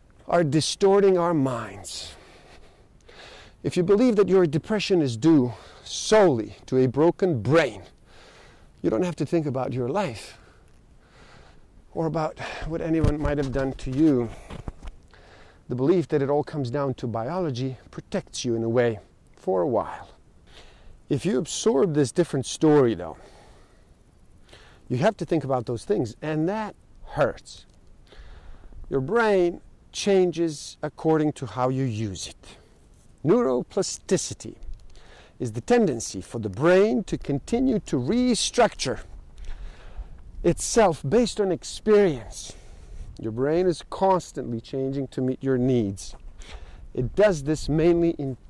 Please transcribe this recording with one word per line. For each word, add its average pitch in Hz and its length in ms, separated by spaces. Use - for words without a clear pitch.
are 175 160
distorting 190 760
our 170 160
minds. 113 800
If 160 140
you 180 60
believe 202 340
that 202 100
your 180 180
depression 170 560
is 127 140
due 123 380
solely 139 800
to 127 120
a 127 100
broken 156 540
brain, 127 420
you - 80
don't - 140
have 175 140
to 151 80
think 160 200
about 131 260
your 120 160
life 147 500
or 165 140
about 156 300
what 160 140
anyone 160 360
might 147 200
have 135 160
done 135 200
to - 160
you. 131 400
The 127 60
belief 147 340
that 147 120
it 135 80
all 147 140
comes 143 260
down 139 260
to - 120
biology 131 720
protects - 540
you 123 120
in 113 80
a 113 60
way 117 300
for 185 260
a 170 60
while. 104 420
If 139 180
you 214 120
absorb 220 560
this 143 180
different 151 340
story, 147 500
though, 82 220
you 127 80
have 196 200
to 170 80
think 160 180
about 131 220
those 117 200
things, 156 360
and 156 280
that 214 260
hurts. - 600
Your 139 120
brain 190 600
changes 170 920
according 156 500
to 131 140
how 123 220
you 131 160
use 107 420
it. - 300
Neuroplasticity - 1300
is 117 140
the 117 80
tendency 143 600
for - 160
the 107 120
brain 185 560
to - 120
continue 226 600
to - 160
restructure 208 1040
itself 175 640
based 214 340
on 190 100
experience. 175 1040
Your 110 120
brain 147 340
is 175 240
constantly 147 720
changing 135 460
to - 140
meet 127 220
your 135 140
needs. 123 580
It 123 220
does 185 280
this 147 240
mainly 165 440
in 135 260